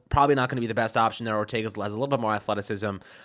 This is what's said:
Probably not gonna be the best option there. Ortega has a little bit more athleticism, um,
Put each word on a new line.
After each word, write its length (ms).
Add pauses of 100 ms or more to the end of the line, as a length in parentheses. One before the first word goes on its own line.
Probably 260
not 140
gonna 120
be 60
the 80
best 220
option 280
there. 120
Ortega 300
has 100
a 40
little 280
bit 100
more 160
athleticism, 520
um, 140 (240)